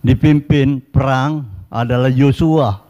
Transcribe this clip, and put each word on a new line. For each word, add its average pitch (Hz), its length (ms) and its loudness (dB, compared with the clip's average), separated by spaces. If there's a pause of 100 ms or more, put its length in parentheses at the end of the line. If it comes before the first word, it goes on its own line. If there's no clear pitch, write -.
dipimpin 143 800 0
perang 135 640 -2 (240)
adalah 123 400 -2
Yosua. 135 800 0